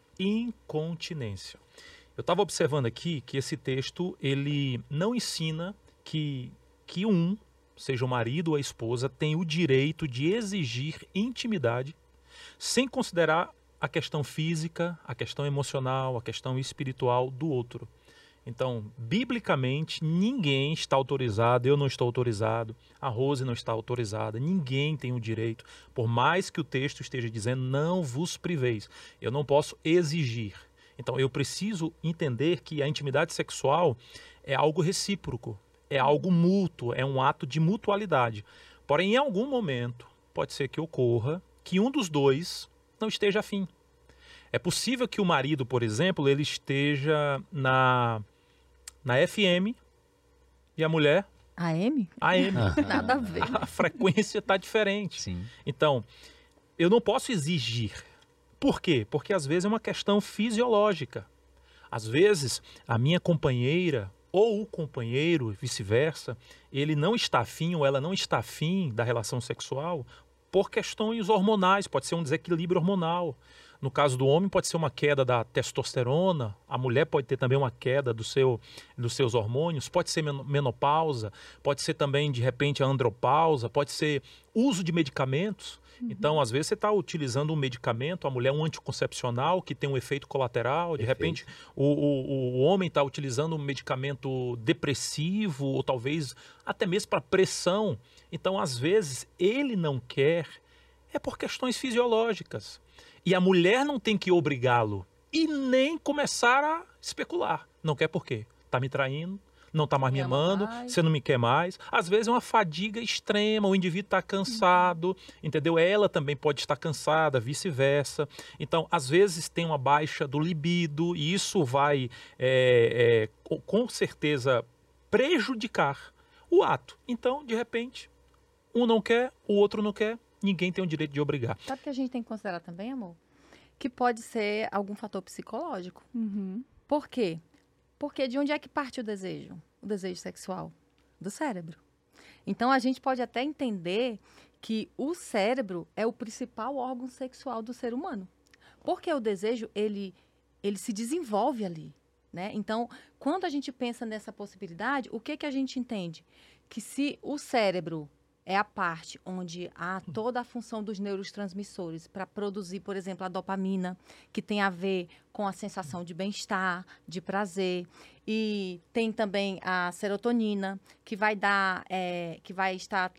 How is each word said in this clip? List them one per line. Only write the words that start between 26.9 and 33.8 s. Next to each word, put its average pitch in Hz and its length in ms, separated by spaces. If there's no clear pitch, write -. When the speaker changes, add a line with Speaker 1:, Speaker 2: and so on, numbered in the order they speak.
Speaker 1:
esteja 123 280
dizendo, 113 340
"Não 151 420
vos 143 320
priveis", 123 520
eu 113 120
não 143 120
posso 143 400
exigir. 147 720
Então, 127 220
eu 131 100
preciso 160 640
entender 160 580
que 151 200
a 135 60
intimidade 147 460
sexual 147 600